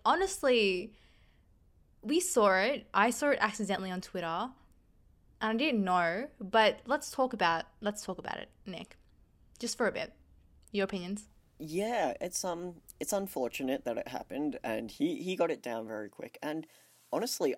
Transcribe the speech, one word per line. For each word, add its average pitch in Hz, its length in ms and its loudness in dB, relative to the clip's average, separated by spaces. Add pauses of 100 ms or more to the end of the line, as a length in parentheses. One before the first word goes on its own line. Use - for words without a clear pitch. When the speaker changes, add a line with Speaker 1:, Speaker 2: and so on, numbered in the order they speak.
Speaker 1:
honestly, 240 880 2 (1080)
we 294 180 2
saw 208 340 6
it. 220 400 2
I 214 160 6
saw 285 200 2
it - 100 4
accidentally 196 500 0
on 180 100 -4
Twitter. 180 500 -4 (920)
And 220 100 0
I 220 60 0
didn't 247 280 2
know, 180 440 2 (120)
but 208 460 4
let's 294 240 -2
talk 262 220 0
about, 170 320 2 (160)
let's 208 240 -4
talk 185 140 -8
about - 200 -6
it, - 100 -12 (180)
Nick. - 300 -12 (600)
Just 233 180 -6
for 214 120 2
a - 40 -2
bit. - 200 -6 (600)
Your 196 120 0
opinions? 190 400 -6 (340)
Speaker 2:
Yeah, 175 640 -2
it's, 180 240 -6
um, 175 300 -4 (260)
it's - 120 -4
unfortunate 139 720 -2
that 113 140 -2
it - 100 -6
happened, - 560 -6
and 113 260 -4
he, 156 320 -2
he 185 140 -4
got 170 140 2
it 127 120 -6
down 113 240 -6
very 107 220 -8
quick. - 340 -16
And 156 240 -6 (460)
honestly, 165 460 0